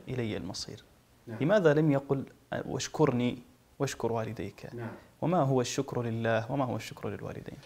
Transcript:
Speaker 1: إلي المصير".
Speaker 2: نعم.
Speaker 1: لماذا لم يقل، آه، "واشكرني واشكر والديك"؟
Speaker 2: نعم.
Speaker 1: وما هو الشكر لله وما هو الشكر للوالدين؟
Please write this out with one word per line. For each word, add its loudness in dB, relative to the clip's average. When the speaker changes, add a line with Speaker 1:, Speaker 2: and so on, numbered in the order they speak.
Speaker 1:
إلي -2
المصير". -8
Speaker 2:
نعم. -10
Speaker 1:
لماذا 6
لم 6
يقل، 0
آه، -4
"واشكرني 2
واشكر -2
والديك"؟ -6
Speaker 2:
نعم. -8
Speaker 1:
وما 4
هو 4
الشكر -2
لله 0
وما 0
هو -2
الشكر -8
للوالدين؟ -8